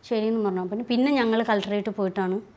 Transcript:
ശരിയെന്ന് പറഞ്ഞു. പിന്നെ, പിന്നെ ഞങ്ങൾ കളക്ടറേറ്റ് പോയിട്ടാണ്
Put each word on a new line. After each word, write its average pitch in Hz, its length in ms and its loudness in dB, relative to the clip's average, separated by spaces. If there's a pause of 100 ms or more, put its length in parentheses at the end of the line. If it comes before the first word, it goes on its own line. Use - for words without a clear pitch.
ശരിയെന്ന് 220 360 0
പറഞ്ഞു. 185 200 0
പിന്നെ, 208 200 -4
പിന്നെ 247 280 2
ഞങ്ങൾ 226 300 2
കളക്ടറേറ്റ് 208 480 0
പോയിട്ടാണ് 190 500 -2 (160)